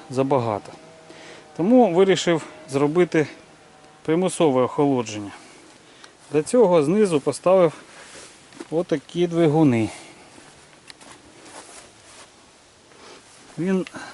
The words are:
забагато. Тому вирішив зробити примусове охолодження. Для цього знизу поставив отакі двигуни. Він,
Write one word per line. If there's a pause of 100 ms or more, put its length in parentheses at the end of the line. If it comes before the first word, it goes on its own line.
(100)
забагато. (840)
Тому
вирішив (280)
зробити (800)
примусове
охолодження. (1040)
Для
цього
знизу
поставив (1000)
отакі
двигуни. (3750)
Він, (280)